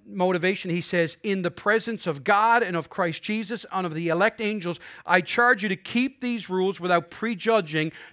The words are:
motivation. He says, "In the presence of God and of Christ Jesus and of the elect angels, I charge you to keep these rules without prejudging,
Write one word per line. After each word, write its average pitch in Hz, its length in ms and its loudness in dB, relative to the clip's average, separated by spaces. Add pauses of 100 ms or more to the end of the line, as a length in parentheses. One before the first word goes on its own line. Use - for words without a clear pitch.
motivation. 185 640 0
He 175 80 0
says, 165 420 0
"In 196 200 -2
the 175 100 -2
presence 214 560 -2
of 139 160 -4
God 220 400 4
and 180 140 -2
of 160 120 -6
Christ 175 340 -2
Jesus 214 500 -6
and 185 120 -2
of 160 80 -6
the 165 140 -4
elect 190 320 2
angels, 202 400 -4 (260)
I 180 140 6
charge 240 440 2
you 214 40 0
to 185 80 0
keep - 460 -2
these 240 280 -4
rules 185 300 0
without 175 320 2
prejudging, 180 800 0 (220)